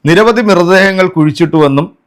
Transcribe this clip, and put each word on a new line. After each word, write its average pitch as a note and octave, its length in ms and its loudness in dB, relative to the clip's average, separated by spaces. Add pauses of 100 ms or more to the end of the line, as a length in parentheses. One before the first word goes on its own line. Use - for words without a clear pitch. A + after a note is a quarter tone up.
നിരവധി A3 400 2
മൃതദേഹങ്ങൾ F#3 600 0 (100)
കുഴിച്ചിട്ടുവെന്നും D3+ 680 0 (200)